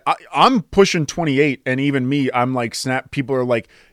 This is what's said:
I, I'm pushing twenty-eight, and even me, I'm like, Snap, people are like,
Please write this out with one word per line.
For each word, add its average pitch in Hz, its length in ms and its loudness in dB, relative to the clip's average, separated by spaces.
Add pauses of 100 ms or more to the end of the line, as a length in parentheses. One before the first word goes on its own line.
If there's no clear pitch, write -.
I, 151 80 2 (180)
I'm 196 280 4
pushing 190 440 2
twenty-eight, 143 600 0
and 131 160 -2
even 139 260 -2
me, 135 260 0
I'm 123 200 0
like, 120 200 -4
Snap, - 380 -6
people 135 240 -4
are 127 80 0
like, 120 240 -2 (260)